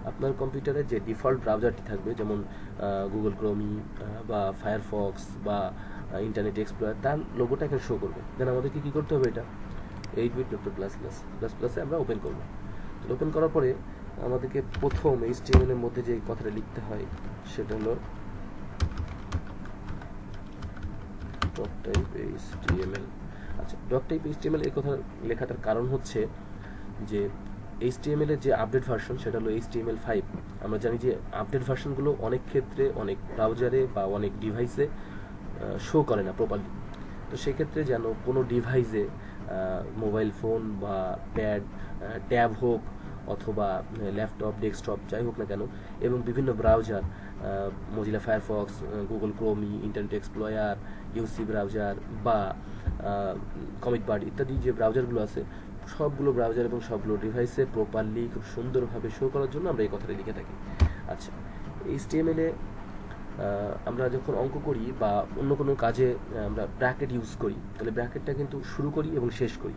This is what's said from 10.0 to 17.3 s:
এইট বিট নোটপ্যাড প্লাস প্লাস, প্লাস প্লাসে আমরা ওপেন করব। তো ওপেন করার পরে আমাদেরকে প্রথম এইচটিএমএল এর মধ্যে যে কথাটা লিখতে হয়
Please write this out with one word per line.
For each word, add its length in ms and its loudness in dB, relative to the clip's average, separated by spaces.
এইট 160 2
বিট 200 0
নোটপ্যাড 240 -4
প্লাস 240 -2
প্লাস, 220 -8
প্লাস 200 -2
প্লাসে 220 0
আমরা 160 0
ওপেন 260 2
করব। 120 -2
তো 60 2
ওপেন 160 2
করার 180 6
পরে 260 6
আমাদেরকে 400 2
প্রথম 420 4
এইচটিএমএল 480 6
এর 60 4
মধ্যে 260 0
যে 260 2
কথাটা 220 -2
লিখতে 300 -4
হয় 240 -4